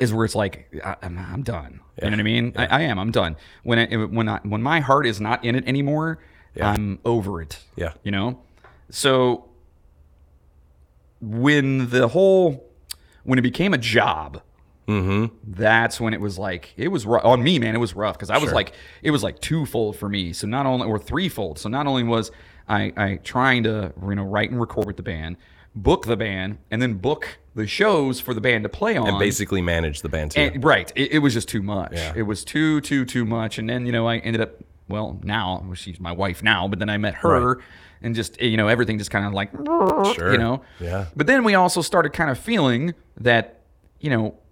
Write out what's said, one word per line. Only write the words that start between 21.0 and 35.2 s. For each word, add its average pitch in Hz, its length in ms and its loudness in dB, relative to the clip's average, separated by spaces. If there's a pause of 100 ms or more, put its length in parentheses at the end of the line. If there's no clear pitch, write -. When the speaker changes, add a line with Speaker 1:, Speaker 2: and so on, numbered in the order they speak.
Speaker 1:
So 107 100 -8
not 139 160 -2
only 135 160 0
was 117 300 0 (360)
I, 104 300 0
I 98 260 0
trying 127 420 2
to, 107 360 -2
you 98 140 -2
know, 101 80 -2
write 104 260 0
and 123 100 -4
record 110 280 -2
with 98 100 -8
the 95 60 -10
band, 82 340 -8 (380)
book 123 320 2
the 113 100 0
band, 98 400 -6 (140)
and 110 100 -2
then 120 140 0
book 123 420 -4 (160)
the 107 140 -4
shows 151 520 2
for 127 140 -6
the 107 80 -4
band 113 220 2
to - 60 -4
play 214 280 -2
on. 113 100 0
Speaker 2:
And 98 120 0
basically 98 420 0
manage 82 400 0
the 78 80 -6
band 78 220 -4
too. 151 100 0
Speaker 1:
And, 139 220 -2
right. 127 320 2
It, 135 160 0
it 151 80 2
was 139 160 4
just 113 140 -2
too 107 120 -4
much. 98 320 -4
Speaker 2:
Yeah. 80 220 -6
Speaker 1:
It 110 80 -2
was 104 200 -4
too, 151 380 0
too, 139 240 -2
too 123 200 -2
much. 113 340 -2
And 113 100 -4
then, 123 160 -2
you 120 60 -2
know, 117 160 2
I 113 100 0
ended 113 240 -2
up, - 140 -4 (320)
well, 107 340 -6